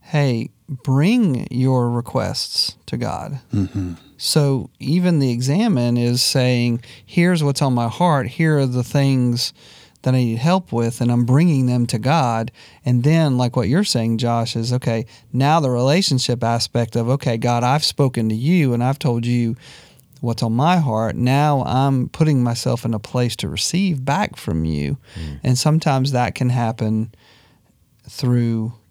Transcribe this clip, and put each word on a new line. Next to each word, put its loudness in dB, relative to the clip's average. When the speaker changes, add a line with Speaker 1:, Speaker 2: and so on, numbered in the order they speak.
Speaker 1:
Hey, -2
bring 2
your 2
requests -4
to -8
God. -6
Speaker 2:
Mm-hmm. -2
Speaker 1:
So 0
even 2
the 2
examine 0
is 0
saying, 0
"Here's 2
what's 0
on 2
my 0
heart. 0
Here 0
are 2
the -2
things 0
that 2
I 2
need 0
help 0
with," -2
and 2
I'm 2
bringing 4
them 2
to -2
God. 0
And 2
then, 4
like 0
what 0
you're 2
saying, -2
Josh, -2
is, -2
okay, -2
now 2
the 0
relationship 0
aspect -2
of, 0
"Okay, 0
God, 0
I've 2
spoken 0
to 0
you 2
and 0
I've 0
told -2
you 0
what's -4
on 0
my 2
heart. 0
Now 2
I'm 0
putting 2
myself -2
in -2
a -4
place -4
to -6
receive -2
back -2
from -4
you." -2
Speaker 3:
Mm. -8
Speaker 1:
And 2
sometimes 0
that -2
can 0
happen -2
through -2